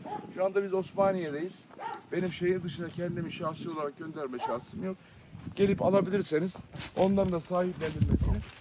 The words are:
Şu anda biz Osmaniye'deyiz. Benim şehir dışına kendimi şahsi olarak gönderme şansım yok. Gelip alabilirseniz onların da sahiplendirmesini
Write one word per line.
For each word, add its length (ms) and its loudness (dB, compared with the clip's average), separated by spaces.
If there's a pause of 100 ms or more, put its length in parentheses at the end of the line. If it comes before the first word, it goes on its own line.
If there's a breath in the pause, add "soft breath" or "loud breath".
(360)
Şu 100 2
anda 180 2
biz 100 -6
Osmaniye'deyiz. 920 0 (480)
Benim 220 0
şehir 300 0
dışına 260 -6
kendimi 440 -4
şahsi 360 -4
olarak 280 -4
gönderme 420 -6
şansım 440 -4
yok. 140 -4 (580 loud breath)
Gelip 260 4
alabilirseniz 720 4 (420)
onların 360 4
da 80 0
sahiplendirmesini 960 2 (240)